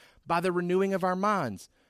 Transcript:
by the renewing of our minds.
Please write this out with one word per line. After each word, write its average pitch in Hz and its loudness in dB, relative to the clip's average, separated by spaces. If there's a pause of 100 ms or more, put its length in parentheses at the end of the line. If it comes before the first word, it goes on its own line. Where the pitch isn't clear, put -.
(260)
by 170 0
the 180 0
renewing 180 0
of 185 -2
our 185 0
minds. 185 -2 (220)